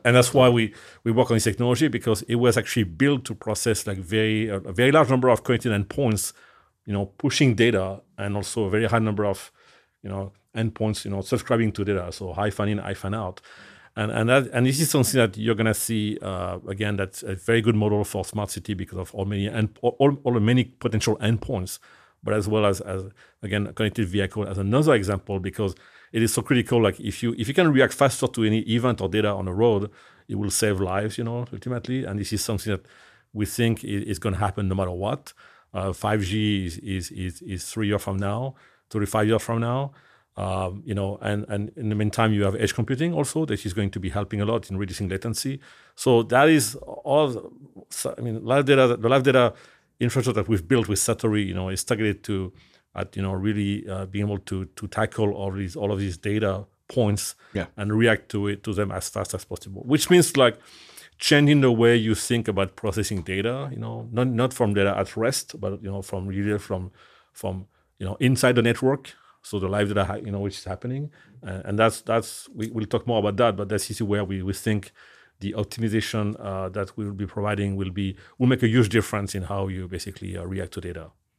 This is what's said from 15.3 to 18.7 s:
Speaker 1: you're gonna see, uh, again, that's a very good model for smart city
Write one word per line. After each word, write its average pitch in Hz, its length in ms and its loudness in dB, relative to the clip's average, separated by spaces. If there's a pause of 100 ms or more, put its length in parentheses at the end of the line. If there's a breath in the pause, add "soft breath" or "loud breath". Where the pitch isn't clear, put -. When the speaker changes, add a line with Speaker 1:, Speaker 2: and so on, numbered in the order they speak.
Speaker 1:
you're 110 180 0
gonna 110 180 2
see, 104 480 -2
uh, 92 460 -6
again, 104 280 -2
that's 95 280 -6
a 95 120 -6
very 113 260 2
good 110 140 4
model 104 280 2
for 98 220 -6
smart 104 260 -6
city 101 220 -8